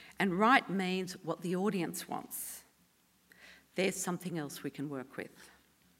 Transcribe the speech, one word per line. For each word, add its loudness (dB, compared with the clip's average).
And 4
right 8
means 0
what -2
the 0
audience 0
wants. -8
There's 0
something -2
else -6
we -4
can -6
work -8
with. -12